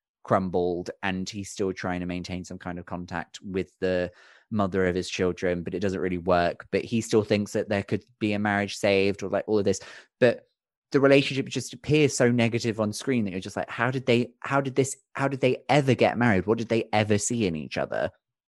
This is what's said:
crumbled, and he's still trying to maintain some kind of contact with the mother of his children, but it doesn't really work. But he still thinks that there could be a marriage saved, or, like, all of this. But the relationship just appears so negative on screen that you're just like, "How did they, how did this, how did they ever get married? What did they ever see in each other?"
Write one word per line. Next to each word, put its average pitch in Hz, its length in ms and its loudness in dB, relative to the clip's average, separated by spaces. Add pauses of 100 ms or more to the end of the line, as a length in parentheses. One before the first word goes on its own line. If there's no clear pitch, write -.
(220)
crumbled, 90 680 0 (120)
and 95 260 -4
he's 101 220 -12
still 95 220 -2
trying 90 280 -6
to 87 60 -6
maintain 90 380 -8
some 92 140 -14
kind 87 200 -10
of 87 80 -14
contact 90 560 -10
with 95 380 -6
the 90 320 0 (400)
mother 95 340 0
of 90 80 2
his 92 160 -4
children, 90 540 -2
but 92 100 -6
it 87 60 -4
doesn't 95 200 -2
really 90 180 -2
work. 87 520 0
But 95 140 0
he 117 160 -2
still 110 240 2
thinks 104 300 0
that 104 140 -2
there 101 140 0
could - 220 -4 (160)
be 107 120 0
a 104 60 -2
marriage 101 380 -2
saved, 98 480 2
or, 95 40 -6
like, 98 200 0
all 107 100 4
of 98 60 2
this. 98 160 0 (400)
But - 260 4 (460)
the 139 80 4
relationship 139 480 4
just - 240 -8
appears 143 440 2
so 123 140 6
negative 117 500 0
on 104 120 0
screen 120 320 -2
that 98 60 -4
you're 92 100 -6
just - 160 -10
like, - 140 -6
"How 120 200 0
did 131 160 -4
they, 120 340 2
how 139 200 0
did 135 140 -6
this, 135 220 0 (180)
how 139 140 -2
did 135 120 -6
they 127 180 2 (100)
ever 135 260 6
get 107 240 4
married? 104 280 4
What 113 120 2
did 110 100 -6
they 117 240 0
ever 107 260 2
see 117 280 -2
in 82 100 -2
each 67 220 -8
other?" 64 320 -4 (380)